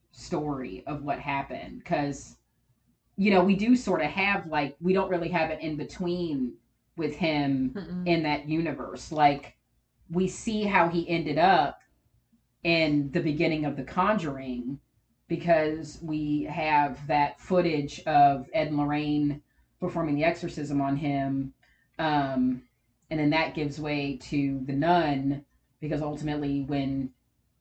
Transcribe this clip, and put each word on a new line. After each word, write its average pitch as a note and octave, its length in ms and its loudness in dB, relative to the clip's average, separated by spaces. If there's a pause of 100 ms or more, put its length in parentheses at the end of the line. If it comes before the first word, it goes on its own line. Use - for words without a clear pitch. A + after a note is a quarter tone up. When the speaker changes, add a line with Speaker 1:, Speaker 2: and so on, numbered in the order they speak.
(120)
Speaker 1:
story C3+ 760 -6
of D3 160 -8
what C#3+ 160 -4
happened. C3+ 680 -8
'Cause, C#3+ 520 -4 (800)
you G3+ 140 4
know, F#3 120 6
we F#3+ 120 6
do A#3 200 4
sorta - 320 0
have, G3 400 -2
like, D3 340 -2
we F#3 120 2
don't F#3+ 160 2
really E3+ 200 -2
have D#3+ 220 0
an D3+ 80 -6
in-between D#3 960 -4 (420)
with D3+ 200 -4
him C#3 580 0
Speaker 2:
Mm-mm. F3+ 320 -6
Speaker 1:
in E3 160 4
that D3 260 -2
universe. B2+ 600 -4
Like, D3 460 2 (520)
we F3+ 180 0
see G#3+ 360 -4
how F#3+ 260 4
he E3 180 -2
ended D#3 300 -2
up E3+ 420 4 (840)
in D3+ 480 2
the E3+ 100 0
beginning D3+ 440 0
of C#3 120 -4
The - 60 -8
Conjuring C#3 960 -2 (480)
because D#3 720 0
we D3+ 420 -2
have D3 640 0
that D3 320 2
footage D#3+ 600 0
of C#3+ 520 4
Ed D#3 140 0
and D3 100 -2
Lorraine D3 640 0 (380)
performing D#3+ 360 -2
the D3+ 100 2
exorcism D3+ 560 -2
on C#3 160 0
him. C#3 560 -2 (440)
Um, C3+ 680 0 (460)
and D#3+ 100 -2
then D3 100 4
that D#3+ 260 0
gives D3 240 -4
way C#3+ 380 -4
to C#3 480 -2
The - 80 -4
Nun, C#3+ 720 2 (340)
because D3 220 -4
ultimately D3 640 -4
when C3+ 480 -2 (500)